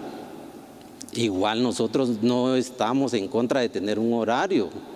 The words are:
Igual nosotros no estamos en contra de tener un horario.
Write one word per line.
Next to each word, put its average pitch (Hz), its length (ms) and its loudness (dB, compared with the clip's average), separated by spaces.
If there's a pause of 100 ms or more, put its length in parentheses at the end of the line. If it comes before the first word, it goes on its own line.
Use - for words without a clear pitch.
(1160)
Igual 107 480 2
nosotros 120 580 2
no 123 360 4
estamos 123 580 0
en 98 140 0
contra 117 320 2
de 117 100 2
tener 101 280 -2
un 117 140 2
horario. 117 560 2 (280)